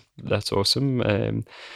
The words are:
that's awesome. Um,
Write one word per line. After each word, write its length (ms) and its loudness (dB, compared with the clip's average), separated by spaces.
that's 320 -2
awesome. 500 2
Um, 420 2